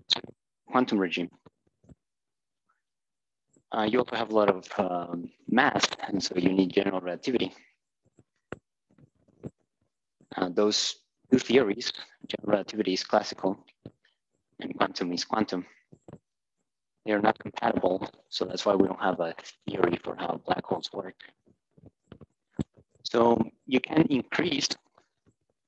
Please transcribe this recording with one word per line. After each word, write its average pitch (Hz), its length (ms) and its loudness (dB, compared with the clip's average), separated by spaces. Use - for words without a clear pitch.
quantum 123 320 2
regime. 90 300 -2
Uh, 110 140 2
you 117 100 2
also 120 160 0
have 113 140 -2
a 110 60 0
lot 107 140 6
of, 92 180 0
um, 87 540 -4
mass, 123 380 4
and 92 160 -2
so - 120 -4
you 90 140 4
need 95 220 4
general 98 300 2
relativity. 92 500 -2
Uh, 90 140 -2
those 104 480 0
two 131 80 6
theories, 117 520 2
general 104 300 0
relativity 98 360 -2
is 92 100 -2
classical, - 540 -2
and - 180 -10
quantum 95 340 -2
is 85 140 -4
quantum. 104 400 -2
They 107 100 0
are 101 80 2
not 107 180 2
compatible, - 680 -2
so - 160 -4
that's 92 180 -8
why 101 120 4
we 95 120 4
don't 92 140 -6
have 92 180 0
a 82 140 -4
theory 90 360 0
for - 120 -8
how 85 300 -6
black - 180 -2
holes - 300 -6
work. 95 220 -8
So 117 380 4
you 127 140 2
can 156 300 2
increase, 143 600 0